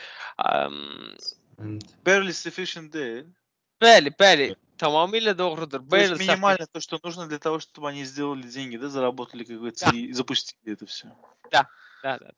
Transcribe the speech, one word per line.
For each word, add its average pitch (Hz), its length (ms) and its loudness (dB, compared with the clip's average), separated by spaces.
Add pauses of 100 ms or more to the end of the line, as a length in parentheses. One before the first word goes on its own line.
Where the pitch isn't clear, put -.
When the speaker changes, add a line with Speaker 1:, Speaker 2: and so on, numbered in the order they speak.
(380)
Speaker 1:
əm, 71 800 -4 (460)
Speaker 2:
And 107 200 -10 (240)
Speaker 3:
Barely 190 280 4
sufficient 165 600 -10
deyil. 131 320 -8 (560)
Speaker 1:
Bəli, 214 380 10
bəli. 180 240 8
Speaker 2:
Evet. 95 140 -4 (240)
Speaker 1:
tamamilə 185 560 2
doğrudur. 160 520 -4
Speaker 3:
То 185 80 4
есть 196 140 6
Speaker 1:
Bayern 160 60 -4
Speaker 3:
минимально 190 480 2
Speaker 1:
Sakit- - 80 -20
Speaker 3:
то, 165 80 -10
что - 220 -8
нужно 170 240 -10
для 151 120 -8
того, 160 200 -4
чтобы 147 300 -12
они 143 160 -10
сделали 139 380 -6
деньги, 123 340 -12
да, 135 120 -10
заработали, 127 540 -4
как 117 140 -12
говорится, 117 300 -8
Speaker 1:
Да. 160 40 4
Speaker 3:
и 120 220 -6
запустили 123 600 -6
это 101 120 -14
всё. - 220 -16 (440)
Speaker 1:
Да, 139 160 4 (360)
да, 135 140 -4
да, - 200 -20